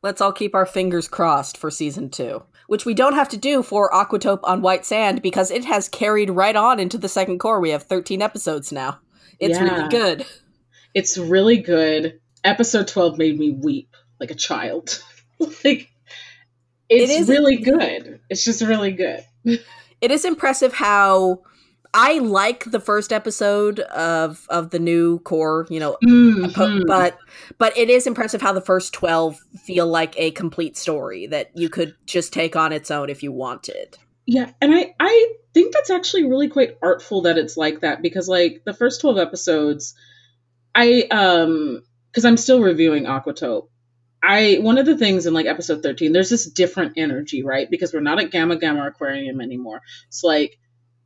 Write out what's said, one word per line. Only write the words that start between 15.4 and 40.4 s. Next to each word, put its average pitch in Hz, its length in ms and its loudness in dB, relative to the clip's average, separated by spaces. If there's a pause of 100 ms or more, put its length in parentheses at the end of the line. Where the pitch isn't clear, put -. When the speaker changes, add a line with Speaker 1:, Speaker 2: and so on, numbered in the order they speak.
Speaker 2:
Like, 277 240 0 (1000)
it's 247 220 4
Speaker 1:
It 311 100 0
is 202 80 2
Speaker 2:
really 277 280 4
good. - 640 -2 (100)
It's 190 140 -6
just 226 180 -2
really 214 300 -2
good. 180 320 -6 (200)
<laughs> 233 140 0 (420)
Speaker 1:
It 240 120 2
is 294 120 0
impressive 269 500 0
how 190 680 2 (500)
I 277 280 4
like 220 500 0
the 220 80 -2
first 208 340 -2
episode 208 680 -2
of, 165 680 -4
of 170 220 -4
the 175 80 -4
new 170 400 2
core, 160 520 -2
you 160 100 -6
know, 151 160 -4 (100)
Speaker 2:
Mm-hmm. 226 460 6
Speaker 1:
po-, 202 340 2
but, 180 320 2 (400)
but 226 180 2
it 233 140 4
is 247 160 6
impressive 226 340 -4
how 277 120 0
the 185 80 -2
first 185 320 0
twelve 165 480 -2 (240)
feel 175 240 0
like 165 280 0
a 160 140 0
complete 160 460 -8
story 113 500 -6
that 147 300 -6
you 170 120 -2
could 160 280 -6 (100)
just 170 260 -4
take 165 220 -2
on 160 180 0
its 151 200 -8
own 143 180 -6
if 139 140 -10
you 139 80 -8
wanted. - 640 -12 (260)
Speaker 2:
Yeah, 247 360 0
and 294 120 4
I, 359 280 2
I 453 320 4 (200)
think 349 220 4
that's 554 160 0
actually 359 380 0
really 269 200 2
quite 262 320 0
artful 202 420 -2
that 170 140 2
it's 156 200 -2
like 156 240 -4
that 151 220 -4
because, 175 260 -4
like, 175 360 0
the 202 100 -8
first 247 260 0
twelve 247 180 2
episodes, 156 760 -2 (800)